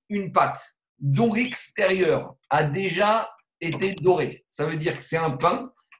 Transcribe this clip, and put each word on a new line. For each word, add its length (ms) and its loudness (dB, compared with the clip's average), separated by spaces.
une 240 -4
pâte 280 2
dont 340 2
l'extérieur 1000 0
a 140 2
déjà 680 0
été 320 -2
doré, 540 0
ça 180 -6
veut 100 -4
dire 220 -4
que 60 -10
c'est 140 -2
un 140 0
pain 400 0